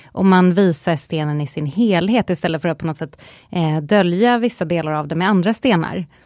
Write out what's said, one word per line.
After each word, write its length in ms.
Och 140
man 280
visar 420
stenen 460
i 60
sin 180
helhet 640
istället 320
för 80
att 80
på 80
något 120
sätt, 240
eh, 280
dölja 600
vissa 280
delar 260
av 160
det 80
med 140
andra 240
stenar 540